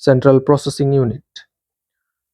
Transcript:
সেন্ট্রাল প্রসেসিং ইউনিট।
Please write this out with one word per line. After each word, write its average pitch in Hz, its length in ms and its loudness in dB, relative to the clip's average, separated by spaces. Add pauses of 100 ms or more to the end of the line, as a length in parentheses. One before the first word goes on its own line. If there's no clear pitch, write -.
সেন্ট্রাল 135 380 2
প্রসেসিং 139 540 -2
ইউনিট। 131 360 -4 (1040)